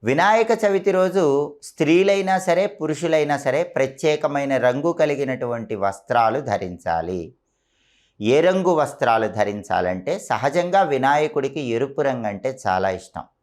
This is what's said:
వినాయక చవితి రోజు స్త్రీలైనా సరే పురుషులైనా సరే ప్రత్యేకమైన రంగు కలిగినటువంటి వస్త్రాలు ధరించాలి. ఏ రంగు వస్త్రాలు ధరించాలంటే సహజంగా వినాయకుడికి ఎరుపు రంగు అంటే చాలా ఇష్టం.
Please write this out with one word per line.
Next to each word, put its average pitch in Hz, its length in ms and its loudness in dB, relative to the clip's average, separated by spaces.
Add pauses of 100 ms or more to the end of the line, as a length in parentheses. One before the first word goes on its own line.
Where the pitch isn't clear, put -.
వినాయక 190 440 2 (200)
చవితి 196 240 2
రోజు 185 320 2 (400)
స్త్రీలైనా 190 760 2
సరే 185 280 0
పురుషులైనా 156 680 -2
సరే 139 260 -2
ప్రత్యేకమైన 139 920 -2
రంగు 127 340 2
కలిగినటువంటి 131 840 -2
వస్త్రాలు 113 640 0
ధరించాలి. 90 920 -4 (880)
ఏ 123 200 4
రంగు 185 280 2
వస్త్రాలు 135 580 2
ధరించాలంటే 101 920 -2
సహజంగా 175 640 0
వినాయకుడికి 147 760 0
ఎరుపు 135 420 -4
రంగు 127 260 -2
అంటే 104 300 -6 (100)
చాలా 95 220 0
ఇష్టం. 90 340 -10 (200)